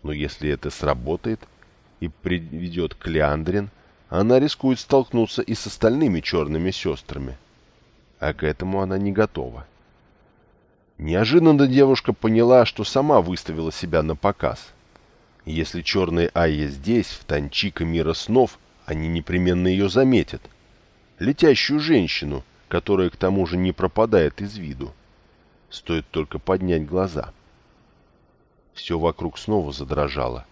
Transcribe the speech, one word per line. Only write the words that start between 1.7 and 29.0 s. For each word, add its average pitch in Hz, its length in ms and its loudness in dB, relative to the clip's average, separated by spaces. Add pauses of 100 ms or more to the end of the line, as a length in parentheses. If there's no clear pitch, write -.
и 87 80 -6
приведет 85 840 -6
к - 140 -14
Леандрин, 80 600 0 (400)
она 113 320 4
рискует 135 400 0
столкнуться 123 640 0
и 110 100 -4
с - 140 -8
остальными 113 540 2
черными 80 500 -2
сестрами. 69 680 -8 (840)
А 76 120 -4
к 76 100 -8
этому 92 380 -2
она 95 160 -2
не 101 160 -2
готова. 76 540 -4 (1300)
Неожиданно 139 680 4
девушка 131 480 4
поняла, 117 500 6
что 107 200 -4
сама 139 360 4
выставила 82 500 -4
себя 82 320 -2
на 78 140 -2
показ. - 560 -4 (760)
Если 80 320 -4
черные 85 540 0
Айя 76 340 0
здесь, 85 380 -2
в - 180 -16
Танчика 73 580 -4
мира 82 300 0
снов, 113 460 0 (260)
они 80 240 -6
непременно 90 580 0
ее 95 220 2
заметят. 120 540 2 (760)
Летящую 147 640 2
женщину, 80 640 0 (240)
которая 92 400 0
к - 80 -6
тому 92 300 0
же 85 100 -4
не 90 160 0
пропадает 95 680 2
из 101 160 -10
виду. 67 340 -12 (760)
Стоит - 400 -6
только 80 280 -6
поднять 90 460 -2
глаза. 85 480 -4 (1400)
Все - 240 -6
вокруг 82 400 -2